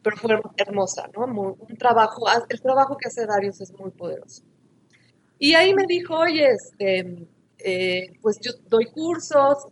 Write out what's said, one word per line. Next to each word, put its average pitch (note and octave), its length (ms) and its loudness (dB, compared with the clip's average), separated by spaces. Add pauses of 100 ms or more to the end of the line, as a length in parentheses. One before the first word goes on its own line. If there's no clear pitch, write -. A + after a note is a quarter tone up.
pero G#3+ 140 -2
fue A3 240 0 (160)
hermosa, G3 600 -4
¿no? A#3 100 -4
Muy, G3+ 320 -6
un - 180 -18
trabajo, A3+ 500 2 (220)
el A#3 120 -8
trabajo C4+ 360 2
que C4 120 -12
hace A3+ 180 -6
Darius G3+ 340 -2
es F#3+ 120 -16
muy F#3+ 180 -16
poderoso. - 520 -14 (960)
Y D4 160 4
ahí F#4 200 6
me G4 140 2
dijo, F4 280 -2
"Oye, D#4 360 4
este... F#3 760 -4 (320)
Eh, F#3 600 -4
pues G#3 200 0
yo A#3+ 120 -10 (160)
doy A3+ 180 4
cursos, D4+ 840 0